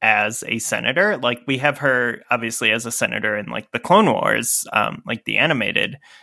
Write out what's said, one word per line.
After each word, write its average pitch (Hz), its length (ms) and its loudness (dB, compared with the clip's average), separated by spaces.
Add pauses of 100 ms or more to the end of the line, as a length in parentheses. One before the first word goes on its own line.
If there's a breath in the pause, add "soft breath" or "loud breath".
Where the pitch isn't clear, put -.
as 107 460 2
a 113 100 -4
senator. 135 580 0
Like, 120 300 -2
we 135 120 -2
have 143 200 0
her 123 520 0
obviously 113 420 0
as 117 140 0
a 113 60 -6
senator 110 440 -2
in, 104 100 -6
like, 113 240 -10
the 117 80 -6
Clone 202 280 6
Wars, 113 680 0
um, - 340 0
like, 117 180 -6
the 107 140 -2
animated 135 600 0 (240 loud breath)